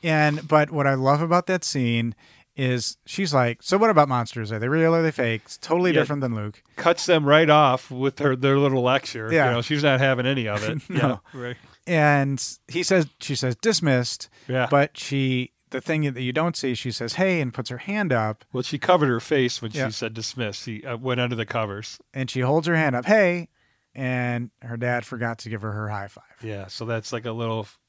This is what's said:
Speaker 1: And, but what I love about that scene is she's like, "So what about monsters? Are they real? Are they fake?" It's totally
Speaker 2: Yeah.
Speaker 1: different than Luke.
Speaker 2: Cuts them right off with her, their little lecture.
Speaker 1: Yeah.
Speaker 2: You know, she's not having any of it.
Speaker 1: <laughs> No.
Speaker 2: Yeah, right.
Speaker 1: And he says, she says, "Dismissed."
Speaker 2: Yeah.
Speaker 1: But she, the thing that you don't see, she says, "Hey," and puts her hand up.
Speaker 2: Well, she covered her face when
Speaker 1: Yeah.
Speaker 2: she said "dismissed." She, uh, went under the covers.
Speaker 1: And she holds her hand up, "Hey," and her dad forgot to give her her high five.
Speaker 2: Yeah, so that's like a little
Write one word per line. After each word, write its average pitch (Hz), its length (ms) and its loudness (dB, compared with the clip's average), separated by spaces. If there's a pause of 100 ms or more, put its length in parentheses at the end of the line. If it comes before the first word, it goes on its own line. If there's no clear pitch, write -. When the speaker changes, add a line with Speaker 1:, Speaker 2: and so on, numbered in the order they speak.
Speaker 1:
And, 151 440 2
but 151 240 4
what 147 160 0
I 139 80 4
love 135 280 4
about 170 240 2
that 185 180 -2
scene 117 500 0 (400)
is 127 520 -2
she's 185 260 -4
like, 120 300 2
"So 190 160 0
what 220 100 4
about 151 200 6
monsters? 117 440 -2
Are 110 60 -6
they 117 100 -4
real? 165 260 2
Are 165 80 2
they 160 100 2
fake?" 113 340 -2
It's - 100 -14
totally 175 360 0
Speaker 2:
Yeah. 156 80 4
Speaker 1:
different 147 200 -2
than 123 140 -2
Luke. 107 280 -8 (140)
Speaker 2:
Cuts - 300 0
them 160 180 4
right 151 240 6
off 147 420 4
with 131 280 -2
her, 139 180 2
their 135 220 2
little 135 240 2
lecture. 123 500 -2
Speaker 1:
Yeah. 151 160 4
Speaker 2:
You 120 60 2
know, 117 80 0
she's 147 200 -2
not 135 180 4
having 131 260 2
any 131 220 0
of 104 200 -2
it. 127 160 -6
Speaker 1:
<laughs> - 60 -20
No. 127 300 0 (120)
Speaker 2:
Yeah, 135 80 -14
right. 123 160 -10 (300)
Speaker 1:
And 147 580 2 (240)
he 165 140 -4
says, 170 240 2 (140)
she 143 140 -6
says, 127 220 -2
"Dismissed." 143 720 0 (200)
Speaker 2:
Yeah. 127 220 0
Speaker 1:
But 147 280 2
she, 131 540 -2 (180)
the 131 100 -4
thing 156 220 -2 (100)
that 123 80 -8
you 127 120 -4
don't 160 240 -2
see, 127 180 -2
she 123 160 -6
says, 117 240 -6
"Hey," 185 260 0
and 127 140 -4
puts - 160 -8
her 123 80 -10
hand 196 340 -4
up. 110 400 -2
Speaker 2:
Well, 127 120 -4
she 139 140 -6
covered 156 300 4
her 117 120 2
face 131 420 0
when 110 80 -6
Speaker 1:
Yeah. 131 160 -4
Speaker 2:
she 110 60 -6
said 113 200 -8
"dismissed." 113 520 -8
She, 110 200 -10
uh, 127 120 -8
went 123 240 -2
under 123 160 -2
the 113 100 -4
covers. 107 520 -6 (140)
Speaker 1:
And 131 180 -6
she 131 100 -4
holds 147 260 2
her 170 100 2
hand 151 200 2
up, 123 100 -4
"Hey," 180 420 2 (460)
and 123 560 -4 (100)
her 117 160 -10
dad 123 300 -4
forgot 117 320 -6
to - 100 -14
give 107 140 -8
her 107 100 -6
her 107 160 -6
high 101 200 -8
five. - 160 -20 (180)
Speaker 2:
Yeah, 101 240 -10
so - 180 -12
that's 113 280 -6
like 117 140 -6
a 117 60 -6
little 113 340 -4 (220)